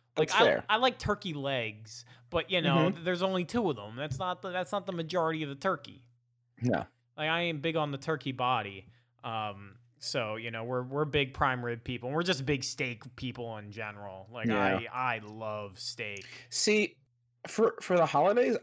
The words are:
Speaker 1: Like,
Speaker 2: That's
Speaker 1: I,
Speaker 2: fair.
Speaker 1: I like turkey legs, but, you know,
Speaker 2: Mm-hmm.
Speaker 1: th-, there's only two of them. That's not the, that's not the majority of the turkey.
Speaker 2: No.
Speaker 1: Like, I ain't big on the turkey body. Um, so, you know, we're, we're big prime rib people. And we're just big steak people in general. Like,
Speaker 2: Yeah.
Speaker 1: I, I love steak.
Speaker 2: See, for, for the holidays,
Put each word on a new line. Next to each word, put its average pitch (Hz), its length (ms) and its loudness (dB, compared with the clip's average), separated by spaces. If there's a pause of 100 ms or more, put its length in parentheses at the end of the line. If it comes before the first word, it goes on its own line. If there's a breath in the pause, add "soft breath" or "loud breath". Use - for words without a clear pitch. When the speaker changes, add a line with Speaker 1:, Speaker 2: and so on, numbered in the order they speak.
(180 soft breath)
Speaker 1:
Like, 156 120 4
Speaker 2:
That's 196 120 6
Speaker 1:
I, 233 40 10
Speaker 2:
fair. - 240 4
Speaker 1:
I 220 80 4
like 247 200 4
turkey 202 360 -2
legs, 120 720 -4 (240 soft breath)
but, 170 200 -2
you 185 120 2
know, 143 140 4
Speaker 2:
Mm-hmm. 160 200 6
Speaker 1:
th-, 165 100 -12
there's 180 160 0
only 185 220 2
two 220 260 0
of 127 60 2
them. 107 220 -10
That's 143 200 -4
not 180 240 -4
the, 190 100 -6
that's 180 200 -4
not 196 140 -2
the 190 80 -4
majority 160 500 0
of 143 60 -4
the 139 60 -8
turkey. - 500 -2 (560)
Speaker 2:
No. 110 240 2 (320)
Speaker 1:
Like, 156 120 -2
I 165 120 2
ain't 165 200 -2
big 160 140 0
on 151 160 0
the 139 60 -4
turkey 143 340 -2
body. 113 560 0 (380 soft breath)
Um, 104 500 -6 (220)
so, 110 380 -4
you 113 160 -8
know, 113 120 -6
we're, 127 200 -2
we're 139 200 -2
big 139 300 0
prime 127 320 2
rib 117 180 -4
people. 123 260 -6
And 143 60 -2
we're 170 80 2
just 147 220 0
big 135 180 0
steak 120 400 -6 (120)
people 120 420 -8
in 104 140 -12
general. 101 600 -10
Like, 117 160 -6
Speaker 2:
Yeah. 101 320 2 (140)
Speaker 1:
I, 127 220 0
I 110 100 -6
love 104 540 -8
steak. 101 460 -8 (240 loud breath)
Speaker 2:
See, - 460 2 (520)
for, - 340 4
for 180 160 4
the 165 80 8
holidays, 208 580 4